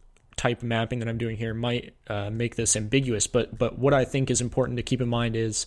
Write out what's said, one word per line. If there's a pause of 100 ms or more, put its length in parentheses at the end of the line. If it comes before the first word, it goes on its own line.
(360)
type
mapping
that
I'm
doing
here
might, (140)
uh,
make
this
ambiguous,
but,
but
what
I
think
is
important
to
keep
in
mind
is